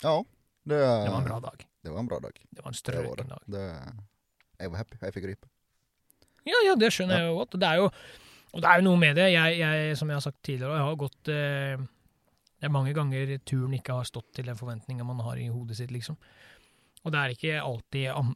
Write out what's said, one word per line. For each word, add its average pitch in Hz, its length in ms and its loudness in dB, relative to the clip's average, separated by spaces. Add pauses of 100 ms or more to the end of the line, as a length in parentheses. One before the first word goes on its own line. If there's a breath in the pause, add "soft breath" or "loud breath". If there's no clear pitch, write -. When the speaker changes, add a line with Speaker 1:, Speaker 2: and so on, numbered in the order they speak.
Speaker 1:
Ja, 156 200 2 (420)
det, 151 160 2
Speaker 2:
Det 113 320 4
var 113 80 0
en 131 80 0
bra 113 120 -4
dag. - 260 -14 (180)
Speaker 1:
det 82 80 -10
var 82 80 -6
en 123 80 -2
bra - 100 -4
dag. - 140 -10 (180)
Speaker 2:
Det - 140 -18
var 127 80 -12
en - 0 -
Speaker 1:
Det 120 240 -8
var 127 80 -2
Speaker 2:
strøken - 120 -8
Speaker 1:
det. - 120 -10
Speaker 2:
dag. - 160 -16
Speaker 1:
Det, 95 480 -10 (680)
jeg 92 100 -8
var 87 80 -8
happy. 113 240 -10
Jeg 92 100 -6
fikk 92 160 -8
rype. - 180 -12 (1000)
Speaker 2:
Ja, 370 180 2
ja, 381 120 6
det 220 160 4
skjønner 185 260 -2
Speaker 1:
Ja. 170 60 0
Speaker 2:
jeg 170 40 0
jo 165 160 0
godt. - 100 -8
Og 180 60 -4
det 185 80 4
er 160 80 4
jo... 190 140 6 (640 loud breath)
og 165 80 -6
det 175 80 8
er 175 80 10
jo 185 60 4
noe 180 140 8
med 151 180 6
det. 185 160 6
Jeg, 165 260 4
jeg, 156 400 0
som 151 100 -2
jeg 147 60 -2
har 143 80 -2
sagt - 220 -8
tidligere, 135 340 -4
jeg 143 80 0
har 156 100 -2
gått, 143 320 -8
eh... 143 480 -2 (840)
Det 147 80 -4
er 151 40 0
mange 139 220 2
ganger 139 500 -2
turen 131 300 -2
ikke 127 180 -6
har 123 120 -4
stått - 280 -12
til 131 140 -8
den 120 100 -8
forventningen 120 480 -10
man 123 160 -6
har 123 160 -6
i 120 140 -6
hodet 117 260 -6
sitt, 123 140 -8
liksom. 123 260 -8 (880 soft breath)
Og 165 80 -4
det 151 60 0
er 139 160 0
ikke 156 260 -4
alltid 135 540 -4
am-, 131 220 0